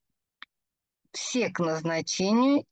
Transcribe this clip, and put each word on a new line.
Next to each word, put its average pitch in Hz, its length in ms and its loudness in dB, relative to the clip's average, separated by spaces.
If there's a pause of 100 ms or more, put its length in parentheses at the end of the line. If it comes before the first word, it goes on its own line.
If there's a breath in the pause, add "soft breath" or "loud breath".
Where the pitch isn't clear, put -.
(1120)
Все - 360 -2
к 185 120 -6
назначению 175 1120 2